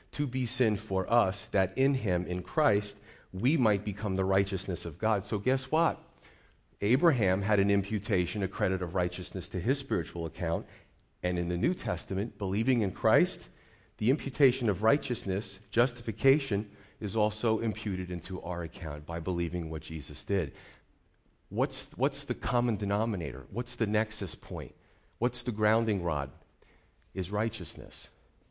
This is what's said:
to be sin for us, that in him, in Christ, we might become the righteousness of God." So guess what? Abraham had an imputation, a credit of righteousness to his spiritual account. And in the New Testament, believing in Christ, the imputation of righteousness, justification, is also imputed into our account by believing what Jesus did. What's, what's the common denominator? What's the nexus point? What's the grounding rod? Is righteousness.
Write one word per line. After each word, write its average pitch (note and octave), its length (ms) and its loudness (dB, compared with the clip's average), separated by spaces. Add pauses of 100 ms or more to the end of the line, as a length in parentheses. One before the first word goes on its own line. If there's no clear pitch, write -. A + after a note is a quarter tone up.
(120)
to D3 140 0
be B2+ 180 -2
sin A2 320 2
for F#2+ 340 -2
us, G#2 420 2
that F#2+ 260 0
in C#3 160 4
him, F2+ 320 0
in F2 160 -4
Christ, A2 540 0 (360)
we B2 240 2
might G#2+ 280 2
become G2+ 320 -2
the F#2+ 80 2
righteousness F#2+ 600 0
of E2 140 -8
God." G#2+ 260 0
So G#2+ 140 -2
guess C3 320 0
what? D#3 320 0 (800)
Abraham G#2+ 640 4
had G2+ 180 4
an G2+ 100 4
imputation, G2+ 720 2
a F#2 60 0
credit F#2+ 340 -2
of F2 140 -4
righteousness F2+ 540 -2
to F#2 100 -4
his C3 180 0
spiritual E2+ 480 -4
account. E2+ 400 -2 (560)
And F2+ 160 0
in F2 100 0
the F2 80 0
New B2+ 160 0
Testament, G2 640 -4
believing A2+ 440 0
in G2 100 2
Christ, C3 580 2 (500)
the A2 120 2
imputation C3 580 2
of F#2+ 140 0
righteousness, A2 760 0 (100)
justification, B2+ 1000 2 (320)
is G2+ 140 -4
also A2 440 2
imputed G2 520 -2
into F2 320 -6
our F2 200 -4
account D2+ 440 -6
by E2+ 140 -4
believing E2+ 500 -2
what D#2 120 -6
Jesus D2+ 420 -10
did. F2 280 0 (1000)
What's, B2+ 460 -2
what's C#3 280 -2
the A#2+ 100 -4
common A#2+ 420 0
denominator? G2 760 -2
What's A#2 260 -6
the A2+ 100 2
nexus G#2+ 480 -2
point? D#2 400 -10 (440)
What's A#2+ 240 0
the A#2+ 100 -4
grounding G#2+ 500 2
rod? D2 280 -2 (840)
Is F2+ 160 -4
righteousness. G2 800 -6 (420)